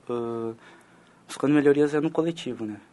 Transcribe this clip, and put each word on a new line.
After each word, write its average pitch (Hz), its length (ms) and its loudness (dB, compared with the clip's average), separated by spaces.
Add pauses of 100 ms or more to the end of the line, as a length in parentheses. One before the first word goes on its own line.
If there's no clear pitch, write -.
ah, 117 460 -6 (720)
buscando - 280 0
melhorias 143 400 4
é 151 60 2
no 160 100 0
coletivo, 160 560 -4
né? 104 140 -10 (120)